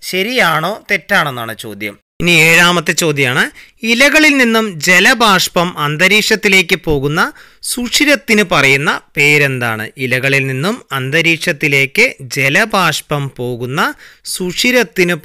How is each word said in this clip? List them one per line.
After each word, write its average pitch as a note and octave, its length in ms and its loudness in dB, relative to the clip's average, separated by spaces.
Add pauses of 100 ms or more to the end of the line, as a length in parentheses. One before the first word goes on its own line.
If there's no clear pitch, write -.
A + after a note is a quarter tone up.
(140)
ശരിയാണോ F#3 600 0 (160)
തെറ്റാണെന്നാണ് D3 680 -2 (120)
ചോദ്യം. G#2 280 -10 (260)
ഇനി F3 120 2 (160)
ഏഴാമത്തെ F3 500 4
ചോദ്യമാണ്, C#3+ 420 0 (500)
ഇലകളിൽ C#4+ 500 4
നിന്നും A3+ 240 2 (200)
ജലബാഷ്പം F#3 840 2 (160)
അന്തരീക്ഷത്തിലേക്ക് F#3+ 1000 0
പോകുന്ന D3 360 0 (500)
സുഷിരത്തിന് A#3+ 800 0
പറയുന്ന C#3+ 400 2 (240)
പേരെന്താണ്? C3 680 0 (200)
ഇലകളിൽ C3+ 440 0
നിന്നും C#3+ 260 -4 (220)
അന്തരീക്ഷത്തിലേക്ക് D3+ 1080 0 (300)
ജലബാഷ്പം D#3 880 0 (160)
പോകുന്ന B2 420 -6 (520)
സുഷിരത്തിന് F#3 920 0